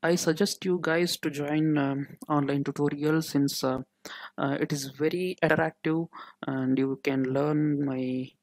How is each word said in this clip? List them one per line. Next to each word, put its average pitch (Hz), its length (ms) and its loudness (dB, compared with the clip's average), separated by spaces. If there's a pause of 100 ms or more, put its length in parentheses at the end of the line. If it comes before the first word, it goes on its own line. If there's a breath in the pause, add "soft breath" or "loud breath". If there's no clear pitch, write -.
I 165 140 4
suggest 170 480 0
you 180 180 0
guys 165 360 2
to 160 120 -2
join, 151 480 0
um, 139 300 0 (220)
online 143 340 2
tutorials 147 640 0
since, 139 400 0
uh, 131 140 0 (580 loud breath)
uh, 139 240 0
it 156 100 -2
is 135 260 -6
very 175 460 -2
interactive 160 640 2 (400 loud breath)
and 131 300 0
you 135 260 0
can 135 200 0 (100)
learn 147 500 2
my 131 480 -2 (100)